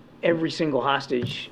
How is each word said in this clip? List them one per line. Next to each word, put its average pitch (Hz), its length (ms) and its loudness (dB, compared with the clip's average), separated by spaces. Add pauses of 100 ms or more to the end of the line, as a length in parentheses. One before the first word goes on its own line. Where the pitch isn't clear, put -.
(220)
every 165 300 2
single 147 280 0
hostage. 135 720 -2